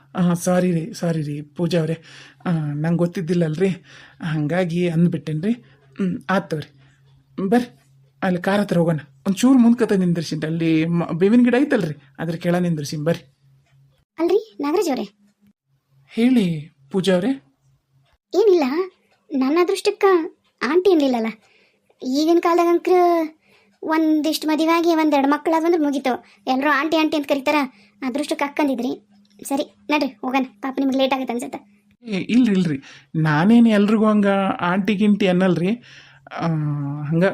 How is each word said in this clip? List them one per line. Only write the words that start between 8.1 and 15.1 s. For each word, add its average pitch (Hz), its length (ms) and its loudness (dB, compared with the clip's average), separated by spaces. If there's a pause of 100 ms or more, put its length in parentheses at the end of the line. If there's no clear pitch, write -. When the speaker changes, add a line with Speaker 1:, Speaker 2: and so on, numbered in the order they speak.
Speaker 1:
ಅಲ್ಲಿ 180 200 -2
ಕಾರ್ 202 180 0
ಹತ್ರ 185 180 0
ಹೋಗೋಣ. 165 220 0 (280)
ಒಂಚೂರು 247 300 4
ಮುಂದ್ಕತ 233 340 4
ನಿಂದ್ರಸಿನ್ರಿ, 170 560 0
ಅಲ್ಲಿ 160 360 0
ಮ-, 170 340 -2
ಬೇವಿನ 208 260 4
ಗಿಡ 240 140 2
ಐತಲ್ರಿ, 226 360 0 (240)
ಅದ್ರ 165 160 -6
ಕೆಳ 175 200 -2
ನಿಂದ್ರಸಿನ್ 160 500 -4
ಬರ್ರಿ. 165 280 -4 (840)
Speaker 2:
ಅಲ್ರಿ 370 420 -2
ನಾಗರಾಜ್ 330 280 -2
ಅವ್ರೆ. 240 140 -4 (1120)